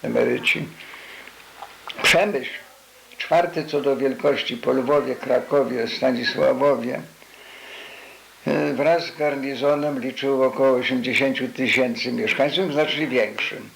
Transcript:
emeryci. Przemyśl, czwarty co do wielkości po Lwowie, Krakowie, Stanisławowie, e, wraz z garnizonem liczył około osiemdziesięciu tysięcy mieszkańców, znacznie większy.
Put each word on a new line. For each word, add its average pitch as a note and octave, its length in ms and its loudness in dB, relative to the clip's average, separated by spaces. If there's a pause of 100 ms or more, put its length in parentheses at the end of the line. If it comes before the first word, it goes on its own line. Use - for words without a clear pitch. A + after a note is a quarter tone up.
emeryci. A#2+ 640 0 (1300)
Przemyśl, D#3+ 480 2 (680)
czwarty D#3+ 460 0
co C#3+ 160 -2
do C3+ 160 2
wielkości C3 600 0
po B2 160 0
Lwowie, C3 420 2
Krakowie, B2 760 0
Stanisławowie, B2+ 1120 2 (1500)
e, D3 280 0
wraz E3 320 2
z - 100 -14
garnizonem C#3+ 840 0
liczył C3 420 0
około C3 340 4
osiemdziesięciu B2+ 720 0
tysięcy B2 640 0
mieszkańców, D3 600 0
znacznie D3 340 0
większy. A2+ 540 -2 (160)